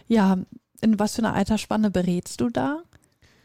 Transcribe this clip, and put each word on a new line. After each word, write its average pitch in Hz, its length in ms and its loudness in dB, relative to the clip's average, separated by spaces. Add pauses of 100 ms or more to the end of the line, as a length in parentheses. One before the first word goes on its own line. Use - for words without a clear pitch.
ja, 190 320 4 (420)
in 220 200 2
was 214 160 -2
für 220 60 -2
einer 214 120 0
Altersspanne 214 560 0
berätst 180 500 -2
du 240 100 0
da? 269 320 -4 (640)